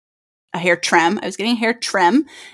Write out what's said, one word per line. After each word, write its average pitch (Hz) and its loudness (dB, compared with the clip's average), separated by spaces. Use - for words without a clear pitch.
a 180 -6
hair 175 0
trim. 175 0
I 208 -6
was 196 -8
getting 226 -2
a 233 -2
hair 233 -2
trim, 196 0